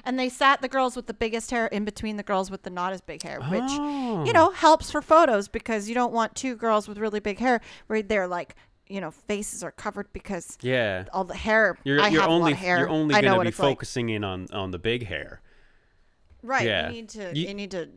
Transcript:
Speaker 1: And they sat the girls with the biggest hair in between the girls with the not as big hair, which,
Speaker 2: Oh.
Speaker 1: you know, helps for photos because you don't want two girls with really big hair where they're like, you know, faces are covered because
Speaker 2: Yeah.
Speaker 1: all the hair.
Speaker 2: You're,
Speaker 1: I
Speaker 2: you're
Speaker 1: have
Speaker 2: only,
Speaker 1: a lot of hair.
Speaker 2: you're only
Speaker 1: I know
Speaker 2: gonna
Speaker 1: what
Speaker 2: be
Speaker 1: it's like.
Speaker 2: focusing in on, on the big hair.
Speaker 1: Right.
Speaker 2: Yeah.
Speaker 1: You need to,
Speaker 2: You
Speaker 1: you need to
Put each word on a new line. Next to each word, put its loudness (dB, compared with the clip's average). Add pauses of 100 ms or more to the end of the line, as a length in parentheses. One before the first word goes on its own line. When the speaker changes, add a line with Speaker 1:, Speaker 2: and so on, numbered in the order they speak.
Speaker 1:
And -4
they -2
sat 4
the -6
girls 0
with -12
the -8
biggest -4
hair 0
in -4
between -6
the -8
girls 0
with -12
the -12
not -4
as -10
big -14
hair, -10
which, -2
Speaker 2:
Oh. -2
Speaker 1:
you 2
know, 8
helps 4
for -2
photos 4
because -6
you -6
don't 0
want 0
two -4
girls 2
with -12
really -2
big -4
hair 4 (260)
where -2
they're 0
like, -6 (320)
you -8
know, -8
faces -6
are -8
covered -10
because -10
Speaker 2:
Yeah. 0
Speaker 1:
all -2
the -8
hair. 2
Speaker 2:
You're, 4
Speaker 1:
I 6
Speaker 2:
you're 4
Speaker 1:
have 4
Speaker 2:
only, 4
Speaker 1:
a 2
lot -8
of -6
hair. 4
Speaker 2:
you're 2
only 2
Speaker 1:
I 8
know 6
Speaker 2:
gonna 6
Speaker 1:
what 4
Speaker 2:
be 0
Speaker 1:
it's -8
like. 4
Speaker 2:
focusing -4
in -2
on, -6
on -4
the -6
big -2
hair. -10 (1000)
Speaker 1:
Right. 0
Speaker 2:
Yeah. 0
Speaker 1:
You -8
need -14
to, -8
Speaker 2:
You -2
Speaker 1:
you -8
need -8
to -8